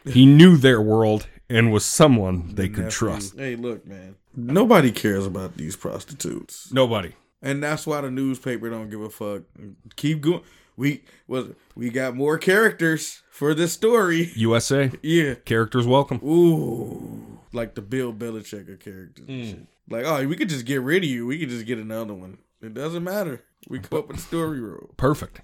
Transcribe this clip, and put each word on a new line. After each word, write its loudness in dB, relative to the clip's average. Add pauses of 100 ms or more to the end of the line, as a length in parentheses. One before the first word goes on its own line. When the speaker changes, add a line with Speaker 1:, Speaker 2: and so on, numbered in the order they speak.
Speaker 1:
He 8
Speaker 2:
<laughs> 12
Speaker 1:
knew 12
their 6
world 2 (220)
and 4
was 2
someone 4
they -2
Speaker 2:
The -8
Speaker 1:
could -4
Speaker 2:
nephew. -6 (180)
Speaker 1:
trust. -8
Speaker 2:
Hey, -8
look, -8
man. -20 (220)
Nobody 4
cares -2
about -10
these -10
prostitutes. -12
Speaker 1:
Nobody. 0 (280)
Speaker 2:
And -6
that's -6
why -6
the -8
newspaper -6
don't -12
give -12
a -10
fuck. -10 (540)
Keep -4
going. -2 (340)
We -2 (240)
was, -6 (280)
we -8
got -6
more -2
characters 0
for -2
this 0
story. 2
Speaker 1:
U 2
S 0
A. 2 (100)
Speaker 2:
Yeah. 0 (100)
Speaker 1:
Characters 0
welcome. 2
Speaker 2:
Ooh. 0 (260)
Like -8
the -12
Bill -6
Belichick -12
of -20
characters -20
and -10
Speaker 1:
Mm. -10
Speaker 2:
shit. -16 (240)
Like, -6
oh, -2
we -4
could -4
just -6
get -4
rid 0
of -2
you. -6
We -6
could -8
just -10
get -6
another -10
one. -18 (240)
It -16
doesn't -8
matter. -8 (260)
We -10
come -6
up -6
with -14
the -12
story -4
role. -14
Speaker 1:
Perfect. -2